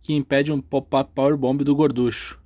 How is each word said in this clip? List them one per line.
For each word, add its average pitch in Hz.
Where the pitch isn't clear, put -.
que -
impede 143
um 139
pop-up 135
powerbomb 139
do 143
gorducho. 123